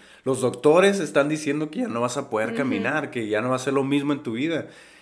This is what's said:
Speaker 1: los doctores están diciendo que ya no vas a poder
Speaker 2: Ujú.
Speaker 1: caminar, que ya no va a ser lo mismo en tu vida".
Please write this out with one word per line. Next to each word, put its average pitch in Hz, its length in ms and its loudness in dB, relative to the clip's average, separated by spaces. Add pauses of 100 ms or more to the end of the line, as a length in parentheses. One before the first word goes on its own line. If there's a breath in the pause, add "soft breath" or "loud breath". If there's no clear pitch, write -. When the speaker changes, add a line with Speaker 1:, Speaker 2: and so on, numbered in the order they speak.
(240 loud breath)
Speaker 1:
los 131 180 0
doctores 165 580 4
están 147 300 2
diciendo 151 400 -2
que - 80 -8
ya 247 100 -2
no 113 140 -4
vas 123 160 -2
a 131 100 -6
poder 110 200 0
Speaker 2:
Ujú. 117 100 -6
Speaker 1:
caminar, 135 520 -2
que 113 180 -4
ya 104 120 0
no 123 100 -2
va 127 60 0
a 123 40 -2
ser 131 120 -2
lo 135 120 2
mismo 143 280 0
en 139 100 -4
tu 120 100 -6
vida". 135 340 -2 (360 loud breath)